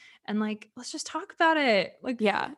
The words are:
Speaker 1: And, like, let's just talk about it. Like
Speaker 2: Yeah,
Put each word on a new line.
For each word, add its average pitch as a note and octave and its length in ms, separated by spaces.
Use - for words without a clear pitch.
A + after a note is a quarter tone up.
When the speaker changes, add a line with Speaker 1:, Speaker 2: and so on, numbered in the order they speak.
Speaker 1:
And, G#3 160
like, G#3+ 340
let's B3 160
just D#4 160
talk E4 260
about D#4+ 240
it. A3+ 460
Like B3+ 180
Speaker 2:
Yeah, G3+ 360